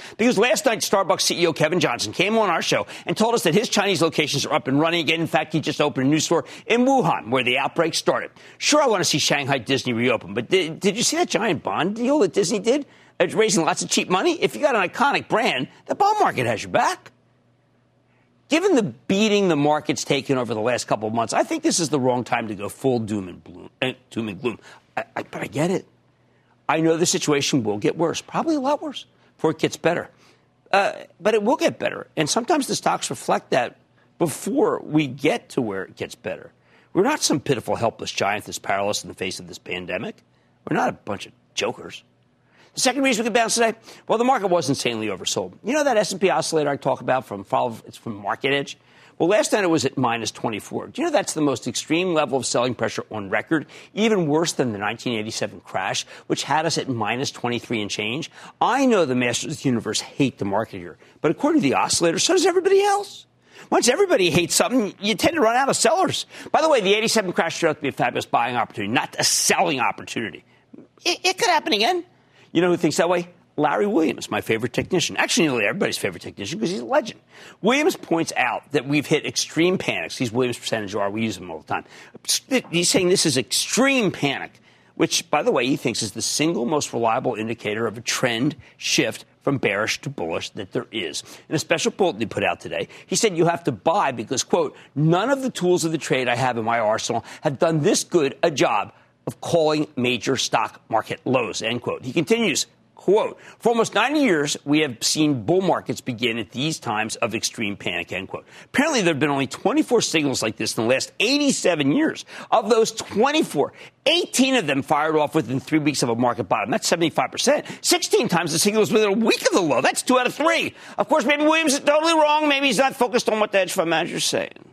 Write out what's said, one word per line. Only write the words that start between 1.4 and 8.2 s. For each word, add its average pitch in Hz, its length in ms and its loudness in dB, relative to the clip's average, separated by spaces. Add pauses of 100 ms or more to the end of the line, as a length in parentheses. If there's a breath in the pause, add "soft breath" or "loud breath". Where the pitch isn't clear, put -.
E 170 60 4
O 160 60 2
Kevin 160 260 2
Johnson 120 320 0
came 202 260 0
on 214 120 2
our 165 120 0
show 117 240 0 (200 loud breath)
and 170 100 -2
told 226 200 2
us - 80 -2
that 160 100 2
his 208 160 2
Chinese 190 320 0
locations 147 440 0
are - 80 -2
up 151 140 0
and 135 120 2
running 165 200 2
again. 160 220 0
In 156 60 0
fact, 156 260 -2
he 156 80 0
just 151 180 -4
opened 131 280 2
a - 20 4
new 156 100 4
store 151 240 0 (240 loud breath)
in 233 140 4
Wuhan, 170 480 2
where 127 160 0
the 123 120 2
outbreak 156 380 0
started. 117 360 -2 (260 loud breath)